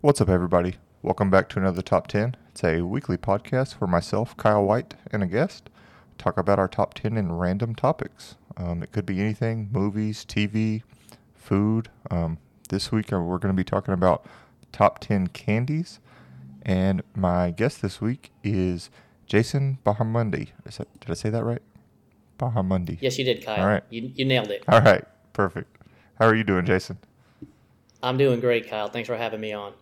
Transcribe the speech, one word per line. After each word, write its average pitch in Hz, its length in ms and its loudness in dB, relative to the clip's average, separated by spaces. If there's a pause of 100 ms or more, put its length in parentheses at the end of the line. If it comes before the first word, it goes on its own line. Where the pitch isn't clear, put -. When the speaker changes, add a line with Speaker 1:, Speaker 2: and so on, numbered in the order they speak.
Speaker 1:
What's 143 160 6
up, 98 80 4
everybody? 90 460 2 (260)
Welcome 95 300 0
back 95 180 6
to - 100 -6
another 92 220 0
Top - 280 -2
Ten. 113 280 -2 (140)
It's - 120 -10
a 85 200 2
weekly 90 340 -4
podcast 127 640 -2
where 98 80 -2
myself, 92 480 0
Kyle 107 260 4
White, 107 340 0 (140)
and 104 120 -2
a 95 40 0
guest 117 440 -4 (480)
talk - 180 -2
about 98 220 2
our 95 100 2
top - 240 -2
ten 113 240 -4
in 95 160 -2
random 95 420 -2
topics. - 600 -4 (240)
Um, 87 240 -4
it - 100 -12
could 101 140 -4
be 95 160 -4
anything, 110 500 -4
movies, 107 540 -2
T 104 180 -2
V, 110 380 -2 (520)
food. 107 540 0 (220)
Um, 82 260 -2 (320)
this - 240 -4
week, 107 220 -2
uh, 92 60 0
we're 87 180 -2
gonna 95 160 0
be 92 100 0
talking 98 300 -2
about 90 320 2 (460)
top - 260 4
ten 92 300 0
candies. 131 720 -4 (600)
And 92 420 0 (120)
my 90 360 2
guest 110 300 -2
this - 220 -6
week 117 280 -6 (120)
is 92 480 -2 (340)
Jason 135 600 0
Bahamundi. 113 640 -2 (160)
Is - 100 -18
that, - 240 -14
did - 100 -12
I 85 40 -2
say 107 160 -4
that 113 140 -2
right? 117 180 -4 (760)
Bahamundi. 92 600 -2
Speaker 2:
Yes, 127 180 -2
you 135 60 0
did, 120 180 0
Kyle. 110 160 -4
Speaker 1:
All 95 100 2
right. 208 200 0
Speaker 2:
You, 113 260 -10
you 131 120 -2
nailed 120 240 2
it. 101 180 -8
Speaker 1:
All 113 140 8
right. - 240 6 (260)
Perfect. - 460 -2 (400)
How 113 80 6
are 113 80 8
you 110 100 0
doing, 92 220 2
Jason? 95 320 0 (1040)
Speaker 2:
I'm 127 160 0
doing 131 220 4
great, 120 280 0
Kyle. 107 200 -6
Thanks 117 180 -6
for 120 100 -6
having 110 240 -6
me 107 140 -8
on. 101 280 -10